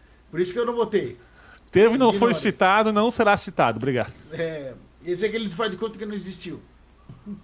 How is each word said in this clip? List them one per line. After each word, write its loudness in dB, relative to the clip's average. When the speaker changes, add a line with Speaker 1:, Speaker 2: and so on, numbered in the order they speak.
Speaker 1:
Por -4
isso -2
que -10
eu 0
não -2
botei. -2
Speaker 2:
Teve 6
e 2
não 6
foi 4
Speaker 1:
Ignora. 2
Speaker 2:
citado, 2
não 2
será 2
citado. 0
Obrigado. -2
Speaker 1:
É, -8
esse -6
é 2
aquele -6
que -10
faz -2
de -8
conta -8
que -10
não -8
existiu. -12